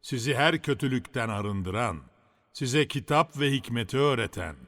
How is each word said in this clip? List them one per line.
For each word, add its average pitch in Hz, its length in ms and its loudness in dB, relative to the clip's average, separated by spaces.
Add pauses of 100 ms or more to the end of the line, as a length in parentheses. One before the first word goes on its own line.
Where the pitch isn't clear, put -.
sizi 131 340 -2
her 160 260 4
kötülükten 127 680 -2
arındıran, 101 720 -2 (520)
size 139 340 2
kitap 147 520 0
ve 143 120 4
hikmeti 120 460 -2
öğreten 110 580 0 (120)